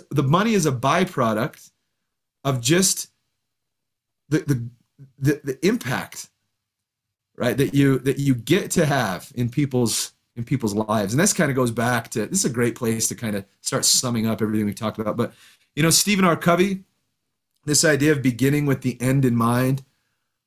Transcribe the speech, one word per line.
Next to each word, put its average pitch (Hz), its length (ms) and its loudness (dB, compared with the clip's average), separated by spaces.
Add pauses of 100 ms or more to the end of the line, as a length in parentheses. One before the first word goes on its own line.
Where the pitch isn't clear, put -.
(120)
the 147 120 0
money 185 300 2
is 185 120 2
a 147 60 0
byproduct 131 1000 -2 (720)
of 135 180 -2
just 165 480 0 (1200)
the, 147 100 2
the, 117 300 -4 (500)
the, 143 240 0
the 139 240 -4
impact, - 600 -6 (1080)
right, 117 220 -2
that 135 160 0
you, 139 260 4
that 135 180 -2
you 139 160 2
get 135 380 -2
to 175 140 2
have 120 500 -2
in 120 140 -2
people's, 123 640 -2 (240)
in 117 80 -8
people's 117 280 -2
lives. 107 400 -2
And 131 60 2
this 214 140 2
kinda 147 200 0
goes 123 180 0
back 117 400 -2
to, 104 160 -4
this 190 120 -4
is - 60 0
a 135 80 -4
great 120 220 0
place 113 340 -4
to 120 60 -8
kinda 104 300 -6 (140)
start 123 240 -4
summing 120 420 0
up 113 160 -2
everything 107 240 0
we 101 80 -2
talked 110 240 -6
about. 107 200 -4
But, 117 160 -4 (420)
you 147 80 0
know, 165 60 4
Stephen 190 340 2
R. 165 140 4
Covey, 185 480 2 (800)
this 147 180 2
idea 151 300 4
of 139 80 -2
beginning 131 440 2
with 139 160 0
the 123 200 -4
end 131 240 2
in 120 100 2
mind, 123 480 2 (640)